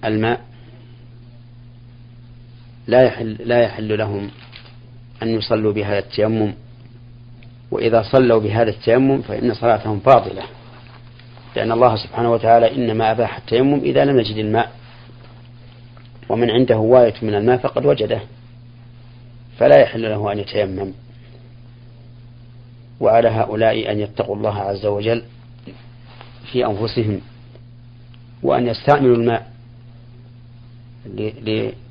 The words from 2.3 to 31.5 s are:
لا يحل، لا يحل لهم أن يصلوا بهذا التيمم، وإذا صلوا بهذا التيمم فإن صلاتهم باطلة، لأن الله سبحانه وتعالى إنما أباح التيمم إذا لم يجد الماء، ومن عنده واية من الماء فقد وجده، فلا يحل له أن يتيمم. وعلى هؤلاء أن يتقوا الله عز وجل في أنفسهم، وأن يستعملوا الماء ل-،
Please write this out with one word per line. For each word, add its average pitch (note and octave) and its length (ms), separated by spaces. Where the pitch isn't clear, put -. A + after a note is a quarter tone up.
لا A#2+ 140
يحل، A2+ 320
لا A#2+ 280
يحل G#2+ 360
لهم G#2 320
أن A2+ 40
يصلوا A2 460
بهذا G2+ 260
التيمم، G#2+ 540
وإذا A2+ 400
صلوا B2 280
بهذا G#2+ 300
التيمم C3 520
فإن A2+ 320
صلاتهم A2 460
باطلة، G2 440
لأن A2 160
الله A#2 240
سبحانه A#2 360
وتعالى A#2 440
إنما A2 360
أباح A2+ 260
التيمم C3+ 420
إذا C#3 260
لم C#3 140
يجد G#2+ 180
الماء، A2 340
ومن A2+ 200
عنده A#2+ 280
واية A#2 440
من G#2+ 140
الماء A2 220
فقد - 280
وجده، A2 360
فلا C#3 240
يحل A2+ 200
له G#2 300
أن G#2 80
يتيمم. G2 520
وعلى A2+ 300
هؤلاء A2 600
أن G#2 80
يتقوا G#2 360
الله G#2 240
عز G2 260
وجل G#2+ 380
في B2 140
أنفسهم، G#2+ 560
وأن C3 240
يستعملوا C3 480
الماء A#2 360
ل-، G#2+ 680